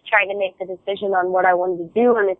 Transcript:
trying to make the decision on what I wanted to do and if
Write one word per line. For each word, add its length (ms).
trying 200
to 80
make 200
the 80
decision 460
on 220
what 120
I 80
wanted 320
to 80
do 220
and 160
if 80